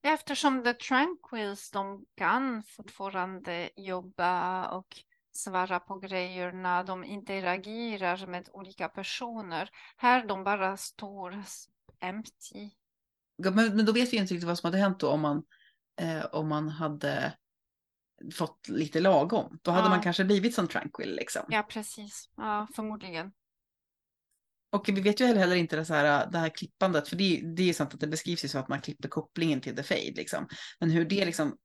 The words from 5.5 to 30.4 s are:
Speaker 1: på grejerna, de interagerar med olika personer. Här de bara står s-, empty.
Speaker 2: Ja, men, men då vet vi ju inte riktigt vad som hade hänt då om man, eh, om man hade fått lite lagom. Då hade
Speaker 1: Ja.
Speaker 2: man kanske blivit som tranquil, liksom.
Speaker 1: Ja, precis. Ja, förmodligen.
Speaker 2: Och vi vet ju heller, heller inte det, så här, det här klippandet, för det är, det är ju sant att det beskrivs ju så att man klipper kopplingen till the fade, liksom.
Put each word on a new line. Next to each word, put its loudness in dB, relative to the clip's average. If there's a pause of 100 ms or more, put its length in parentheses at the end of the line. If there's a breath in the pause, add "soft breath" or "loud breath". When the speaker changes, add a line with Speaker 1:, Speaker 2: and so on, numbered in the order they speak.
Speaker 1:
på -12
grejerna, -2
de -6
interagerar -4
med -10
olika -8
personer. -6 (260 loud breath)
Här 4
de -2
bara 2
står -10
s-, -16 (320)
empty. -10 (680)
Speaker 2:
Ja, 2
men, 4
men 6
då 6
vet 4
vi 0
ju 2
inte 0
riktigt -4
vad 0
som -2
hade 2
hänt 2
då 2
om 2
man, 0 (580 soft breath)
eh, -2
om -2
man 0
hade -2 (1000)
fått -6
lite 0
lagom. 4
Då 0
hade 6
Speaker 1:
Ja. 8
Speaker 2:
man 6
kanske 2
blivit 4
som 0
tranquil, -6
liksom. -4
Speaker 1:
Ja, 0
precis. -12
Ja, -2
förmodligen. -6 (1400)
Speaker 2:
Och 0
vi 2
vet 4
ju 6
heller, 6
heller 6
inte 2
det, -2
så -2
här, 4
det -2
här 0
klippandet, 0
för -6
det 4
är, -10
det -2
är 6
ju 4
sant -2
att -10
det -2
beskrivs -4
ju -4
så -2
att -6
man -4
klipper -8
kopplingen 0
till -8
the -6
fade, -2
liksom. -6 (320 loud breath)